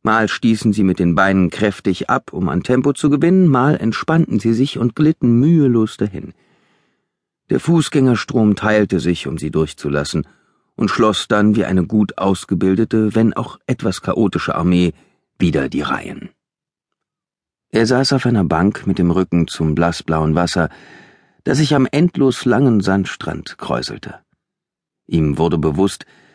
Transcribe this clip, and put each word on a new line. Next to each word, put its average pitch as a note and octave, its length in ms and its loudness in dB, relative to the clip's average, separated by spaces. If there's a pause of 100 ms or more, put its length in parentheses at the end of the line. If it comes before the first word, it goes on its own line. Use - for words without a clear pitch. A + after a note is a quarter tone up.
Mal A2 260 2
stießen A2+ 460 0
sie G#2 100 0
mit F#2 140 2
den F2 160 0
Beinen F#2+ 380 2
kräftig - 580 -4
ab, - 240 -4
um F#2 160 -4
an F2+ 140 -2
Tempo B2+ 280 0
zu C#3+ 200 0
gewinnen, E3+ 360 4
mal C3+ 300 4
entspannten A#2 640 0
sie A2+ 160 0
sich C3 240 -2
und A#2+ 160 -2
glitten C#3 440 2
mühelos C3 580 2
dahin. - 360 -6 (1160)
Der C3 80 0
Fußgängerstrom B2+ 960 2
teilte G#2+ 440 0
sich, E2 280 -2
um D#2+ 100 -6
sie D2+ 140 -6
durchzulassen, D2 760 -2 (500)
und - 140 -2
schloss A2 380 0
dann G#2 280 2
wie A2 100 0
eine F#2 200 0
gut G#2+ 320 0
ausgebildete, G2 960 0
wenn A2 200 2
auch - 340 -8
etwas G2 340 -4
chaotische - 540 -2
Armee F2+ 380 0 (440)
wieder D2 320 0
die - 140 -4
Reihen. - 460 -8 (1400)
Er A2+ 160 2
saß B2+ 280 2
auf C3 120 0
einer A#2 180 2
Bank E2+ 440 0
mit F#2 100 0
dem F2 140 2
Rücken F2 360 0
zum D#2 280 -2
blassblauen D#2+ 580 -2
Wasser, E2+ 360 0 (720)
das D3 160 0
sich D3+ 160 2
am C3+ 160 2
endlos C#3 540 0
langen A#2+ 360 2
Sandstrand - 800 -4
kräuselte. - 560 -8 (920)
Ihm D2+ 320 0
wurde E2 220 0
bewusst, D#2 480 -2 (280)